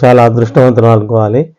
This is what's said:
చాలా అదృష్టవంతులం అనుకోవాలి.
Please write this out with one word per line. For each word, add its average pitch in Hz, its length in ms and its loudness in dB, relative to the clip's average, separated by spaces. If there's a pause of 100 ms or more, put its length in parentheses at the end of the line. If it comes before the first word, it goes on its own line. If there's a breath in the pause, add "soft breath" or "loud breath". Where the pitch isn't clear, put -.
చాలా 123 200 2
అదృష్టవంతులం 117 640 0
అనుకోవాలి. 110 680 -2